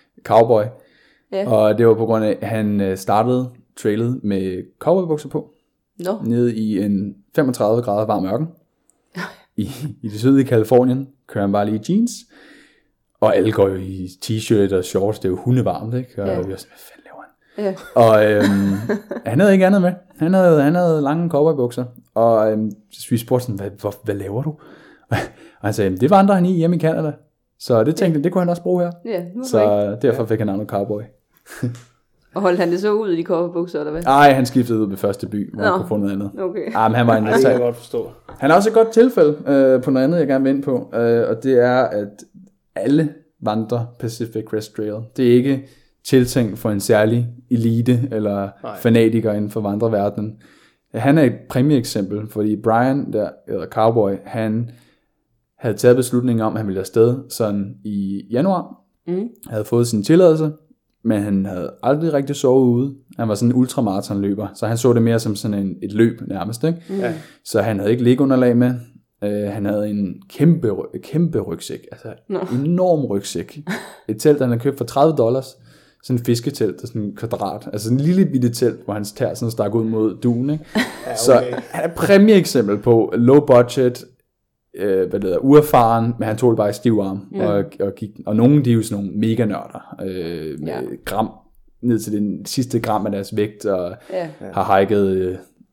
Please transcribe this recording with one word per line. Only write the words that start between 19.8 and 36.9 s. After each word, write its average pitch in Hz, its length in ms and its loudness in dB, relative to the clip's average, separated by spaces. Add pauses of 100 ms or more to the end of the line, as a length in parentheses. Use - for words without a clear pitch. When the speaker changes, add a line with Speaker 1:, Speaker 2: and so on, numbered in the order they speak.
Speaker 1:
med. 180 100 2 (260)
Han 165 160 0
havde, 180 280 6
han 147 140 2
havde 165 260 2
lange 160 280 -2
cowboybukser. 139 560 0 (280)
Og, 110 380 4
øhm, 107 200 -2 (200)
så - 180 -18
vi 123 80 0
spurgte 120 280 -2
sådan, 104 140 -6
"Hvad, 98 100 -8 (120)
hvor, 101 120 -6 (100)
hvad 107 120 -4
laver 101 260 -6
du?" 156 80 -6 (600)
<laughs> - 500 -8
Og - 80 -6
han 104 60 -2
sagde, 98 140 0
"Jamen, 92 120 -4
det 127 100 2
vandrer 196 260 6
han 175 100 2
i 185 80 0
hjemme 170 220 0
i 160 40 -2
Canada." 156 320 -2 (480)
Så 113 240 2
det 156 120 0
tænkte 190 100 0
Speaker 2:
Ja. 165 140 2
Speaker 1:
jeg, 139 40 -2
det 180 80 0
kunne 190 100 0
han 175 80 0
også 175 140 -4
bruge 180 200 0
her. 175 80 -4 (140)
Speaker 2:
Ja, 190 180 -6 (100)
hvorfor 254 140 -10
Speaker 1:
Så 110 140 2
Speaker 2:
ikke? 104 400 2
Speaker 1:
derfor 123 220 0
Speaker 3:
Ja. 110 60 -6
Speaker 1:
fik 110 100 0
han 110 80 -2
navnet 101 200 -6
Cowboy. 104 340 -4 (600)
<laughs> - 760 -12
Speaker 2:
Og 190 60 -4
holdt 180 180 2
han 175 120 0
det 175 80 -2
så 208 120 -2
ud 214 180 -2
i 170 80 -2
de 165 60 -6
cowboybukser, 170 560 -4
eller 151 120 -6
hvad? 156 120 -8
Speaker 1:
Ej, 139 280 6
han 131 140 2
skiftede 117 340 0
ud 107 100 0
ved 95 80 -8
første - 300 -4
by, 104 260 -6
hvor 107 100 -6
han 107 80 2
Speaker 2:
Nå. 98 60 0
Speaker 1:
kunne 87 100 -4
få 104 100 -2
noget 98 160 -2
andet. 101 240 -6
Speaker 2:
Okay. 92 380 -6
Speaker 1:
Ah, 113 160 2